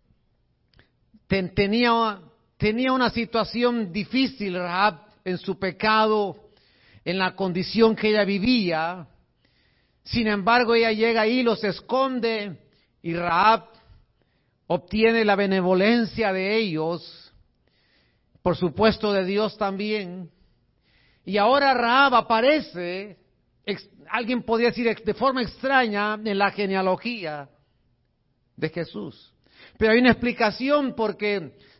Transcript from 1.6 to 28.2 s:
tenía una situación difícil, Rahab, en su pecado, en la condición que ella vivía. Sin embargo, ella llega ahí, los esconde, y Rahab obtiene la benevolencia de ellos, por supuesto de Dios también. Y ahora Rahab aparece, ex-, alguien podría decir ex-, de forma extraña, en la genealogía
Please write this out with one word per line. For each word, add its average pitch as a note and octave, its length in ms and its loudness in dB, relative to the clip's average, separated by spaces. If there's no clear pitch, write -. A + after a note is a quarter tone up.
tenía A#3 340 0
una B3+ 180 2
situación A#3 840 -2
difícil, G3+ 640 -4
Rahab, F3+ 440 -2
en F#3 140 -4
su F#3+ 200 -6
pecado, G#3+ 920 0
en F3+ 140 -4
la F#3 180 0
condición G3 600 2
que G#3+ 140 0
ella G#3+ 160 2
vivía. F#3 840 -2
Sin A3+ 240 -2
embargo, A3+ 480 2
ella A3+ 160 2
llega A3+ 300 2
ahí, A#3+ 220 2
los A3 200 0
esconde, A3+ 960 -4
y E3+ 140 -6
Rahab F3 540 2
obtiene A3 560 0
la G#3 120 2
benevolencia F#3+ 960 2
de F#3+ 240 -2
ellos, E3 640 -4
por F3 140 0
supuesto G3 560 0
de F#3+ 140 0
Dios G3+ 320 -2
también. G3 720 -6
Y F#3+ 140 -4
ahora C4+ 360 4
Rahab B3+ 400 4
aparece, G#3+ 1040 0
ex-, G3+ 240 -8
alguien A3+ 360 -4
podría A#3 260 2
decir A#3 180 -2
ex-, - 160 -4
de F3 120 -2
forma B3+ 260 0
extraña, G#3+ 720 -2
en G#3+ 240 -4
la G3+ 140 2
genealogía F#3+ 1000 -4